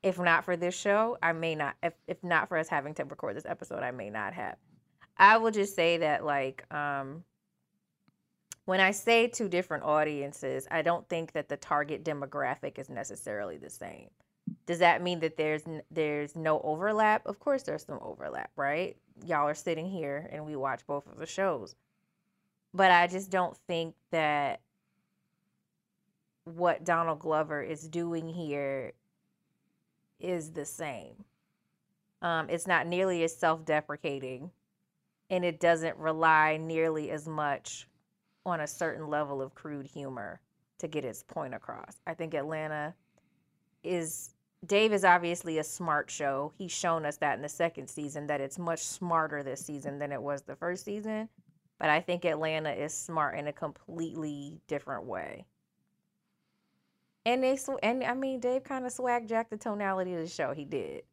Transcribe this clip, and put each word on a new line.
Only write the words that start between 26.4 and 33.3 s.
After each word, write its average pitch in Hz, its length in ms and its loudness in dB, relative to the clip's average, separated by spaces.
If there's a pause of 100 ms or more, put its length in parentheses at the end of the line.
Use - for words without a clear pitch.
what 170 400 2
Donald 165 360 2
Glover 151 420 0
is 160 260 -8
doing 165 400 -4
here 143 640 -4 (1300)
is 170 320 -4
the 156 120 -8
same. 110 600 -10 (1000)
Um, 165 280 0
it's 170 160 -2
not 165 200 4
nearly 180 380 2
as 165 120 -2